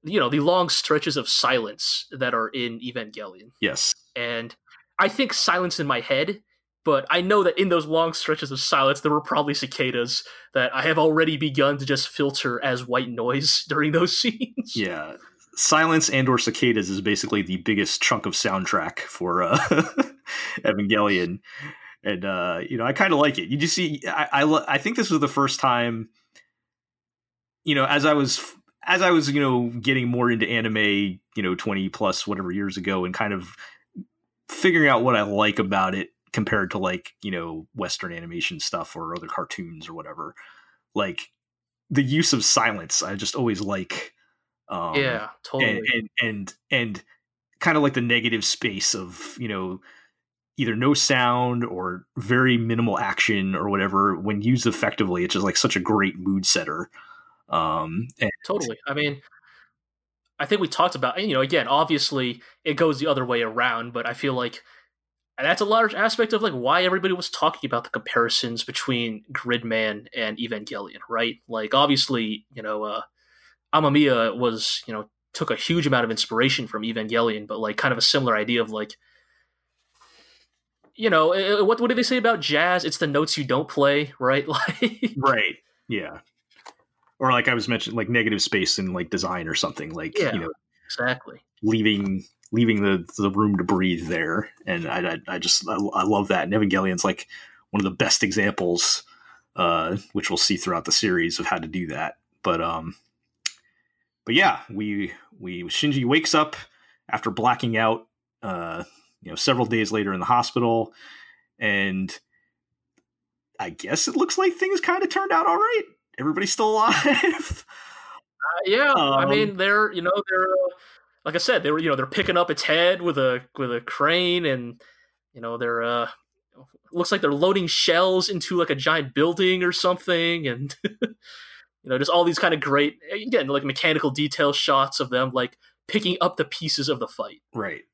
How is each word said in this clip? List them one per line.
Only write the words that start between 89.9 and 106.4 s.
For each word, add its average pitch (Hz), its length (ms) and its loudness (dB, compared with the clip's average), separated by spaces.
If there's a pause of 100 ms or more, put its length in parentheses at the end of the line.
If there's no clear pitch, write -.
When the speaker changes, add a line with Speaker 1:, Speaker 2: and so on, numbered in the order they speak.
Speaker 2:
like, - 260 -6
Speaker 1:
Yeah, 135 160 0
Speaker 2:
you - 60 -2
know, 80 100 -8 (360)
Speaker 1:
exactly. 123 540 -6 (220)
Speaker 2:
leaving, 104 640 2 (280)
leaving 110 300 4
the, 98 260 2 (100)
the 101 120 2
room 104 280 2
to 87 60 0
breathe 90 440 0
there. 82 420 -2 (160)
And 170 200 -4
I, 175 260 -4
I, 165 60 -8 (180)
I - 20 -6
just, - 300 0
I, - 80 -2 (180)
I 104 100 2
love 101 240 2
that. 90 160 2
And 90 80 -2
Evangelion's, 95 520 2
like, 95 220 -2 (440)
one 104 100 0
of 98 40 0
the 92 120 -2
best - 260 2
examples, 98 800 0 (520)
uh, 85 420 0 (160)
which - 180 -4
we'll 87 60 0
see - 200 2
throughout 85 280 -2
the 85 80 0
series, 87 460 0
of 85 80 -4
how - 120 0
to 80 100 -8
do 87 200 -6
that. 76 280 -8 (260)
But, 85 180 0
um, 82 360 -6 (1300)
but 117 80 0
yeah, 151 260 4 (100)
we, 101 420 -4 (260)
we, 90 260 -10
Shinji 139 400 0
wakes 156 300 2
up 151 200 2 (560)